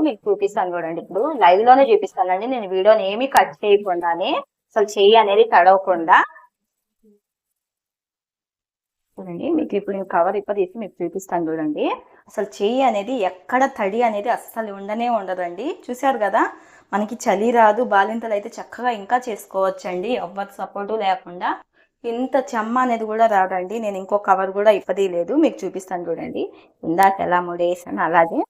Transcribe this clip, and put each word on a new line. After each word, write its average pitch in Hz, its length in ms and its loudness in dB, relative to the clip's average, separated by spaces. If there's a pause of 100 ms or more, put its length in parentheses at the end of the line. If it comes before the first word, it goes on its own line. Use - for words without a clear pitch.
మీకు 226 180 -2
చూపిస్తాను 196 500 -2
చూడండి, 170 280 -6
ఇప్పుడు - 200 -6 (220)
లైవ్ 180 200 8
లోనే 262 240 8
చూపిస్తానండి, 196 640 0
నేను 220 200 -6
వీడియోని 202 360 4
ఏమీ 233 260 -4
కట్ 208 180 2 (100)
చేయకుండానే 190 680 0 (360)
అసలు 208 240 0
చెయ్యి 208 300 6
అనేది 208 320 4
తడవకుండా. 185 640 6 (3000)
చూడండి, 185 300 -10 (100)
మీకు - 180 -4
ఇప్పుడు 196 220 -4
నేను 190 180 -8
కవర్ 180 260 2
ఇప్ప 208 180 -8
తీసి 185 240 -2
మీకు 180 160 -14
చూపిస్తాను 175 500 -6
చూడండి. 160 380 -4 (400)
అసలు 202 260 -6
చెయ్యి 240 300 0
అనేది 226 400 -2
ఎక్కడ 247 400 -2 (160)
తడి 208 240 -2
అనేది 220 340 -2
అస్సలు 220 400 -10
ఉండనే 214 400 -6
ఉండదండి. 185 500 -6 (160)
చూశారు 247 420 -2
కదా, 214 180 2 (480)
మనకి 202 320 -4
చలి 214 280 0
రాదు, 226 320 4 (100)
బాలింతలు 214 440 0
అయితే 214 220 -8
చక్కగా 233 320 -6 (100)
ఇంకా 233 240 0
చేసుకోవచ్చండి, 190 840 -6 (120)
ఎవ్వరి 196 380 -10
సపోర్టు 202 340 -8 (100)
లేకుండా. 185 460 -4 (520)
ఇంత 247 320 -4 (140)
చెమ్మ 226 340 -4
అనేది 226 260 -2
కూడా 220 240 0
రాదండి. 185 460 -2
నేను 202 200 -6
ఇంకో 196 260 -2
కవర్ 190 300 2
కూడా 208 240 4
ఇప్పదీయలేదు, 185 540 -2 (100)
మీకు 247 160 2
చూపిస్తాను 185 480 -8
చూడండి. - 360 -6 (400)
ఇందాక 185 320 2 (100)
ఎలా 175 160 2
ముడేసాను 175 680 -4
అలాగే 170 320 2 (100)